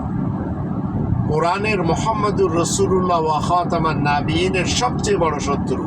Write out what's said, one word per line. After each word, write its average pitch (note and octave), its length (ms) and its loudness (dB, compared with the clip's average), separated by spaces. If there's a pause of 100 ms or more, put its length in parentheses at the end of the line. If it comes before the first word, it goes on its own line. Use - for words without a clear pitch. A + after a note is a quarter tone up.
(1300)
কোরআনের F3+ 540 0
মুহাম্মাদুর F3+ 760 0
রাসূলুল্লাহ F3+ 640 2
ওয়া D#3 180 0
খাতামান E3 580 0
নাবিয়িনের D#3+ 680 0
সবচেয়ে - 520 0
বড় D#3 220 0
শত্রু। - 480 -2